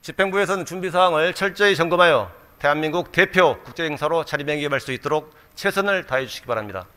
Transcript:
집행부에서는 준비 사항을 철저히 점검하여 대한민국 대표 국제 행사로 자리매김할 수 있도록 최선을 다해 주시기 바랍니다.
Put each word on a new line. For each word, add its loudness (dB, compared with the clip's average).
집행부에서는 0
준비 -6
사항을 2
철저히 2
점검하여 4
대한민국 0
대표 4
국제 -8
행사로 -2
자리매김할 -2
수 -10
있도록 -4
최선을 -2
다해 -2
주시기 -14
바랍니다. -6